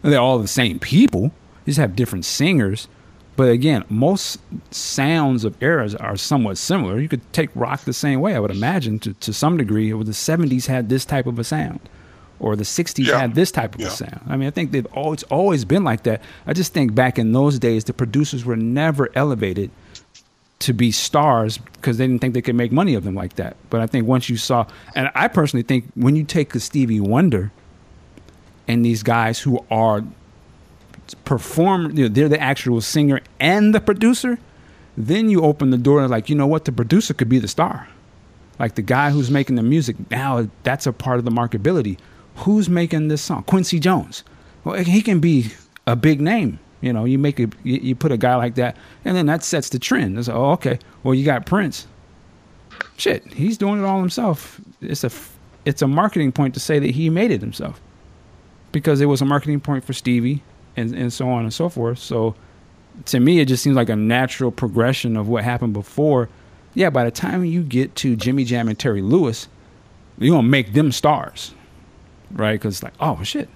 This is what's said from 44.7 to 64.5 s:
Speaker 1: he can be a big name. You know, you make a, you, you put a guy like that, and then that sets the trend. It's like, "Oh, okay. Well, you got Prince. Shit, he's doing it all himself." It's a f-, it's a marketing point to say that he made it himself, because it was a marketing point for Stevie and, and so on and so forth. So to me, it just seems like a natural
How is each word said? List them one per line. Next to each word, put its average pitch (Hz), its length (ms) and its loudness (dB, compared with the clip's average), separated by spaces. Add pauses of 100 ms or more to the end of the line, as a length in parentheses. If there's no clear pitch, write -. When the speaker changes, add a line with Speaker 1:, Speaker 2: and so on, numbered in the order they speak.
Speaker 1:
he 185 180 4
can 196 180 2
be 143 320 2 (360)
a 120 80 2
big 147 260 2
name. 156 380 0 (220)
You 127 120 -2
know, 113 120 -2
you 131 120 2
make 143 220 0
a, 120 40 2 (200)
you, 127 180 -2
you 127 140 -2
put 151 160 0
a 120 60 0
guy 123 180 2
like 120 200 -2
that, 123 200 -2 (300)
and 185 100 0
then 175 120 2
that 160 160 0
sets - 260 -4
the 127 100 -4
trend. 113 400 -2
It's 120 80 -4
like, - 80 -6
"Oh, 135 160 2
okay. 131 280 -2 (220)
Well, 131 140 2
you 135 80 0
got 135 220 0
Prince. 180 420 -2 (1120)
Shit, - 260 -2 (100)
he's 214 240 -2
doing 202 240 0
it 196 40 0
all 190 140 0
himself." 185 600 -4 (220)
It's - 240 -6
a - 20 -2
f-, - 300 -12 (260)
it's 143 180 -2
a 139 60 2
marketing 156 460 0
point 135 220 0
to 131 40 -8
say 151 200 0
that 139 120 0
he 160 180 0
made 196 220 2
it 113 80 0
himself, - 400 -10 (920)
because 147 260 2
it 143 60 4
was 139 160 2
a 135 40 0
marketing 143 360 0
point 139 240 -4
for 135 80 -8
Stevie 123 500 -2 (320)
and, 117 180 -4
and 120 200 -4
so 127 160 -4
on 120 140 -2
and 110 100 -6
so 170 160 -4
forth. 120 300 -6
So 113 360 -2 (680)
to 127 160 0
me, 165 180 6
it 143 60 4
just 127 180 0
seems 139 140 2
like 117 120 2
a 110 60 0
natural 120 560 0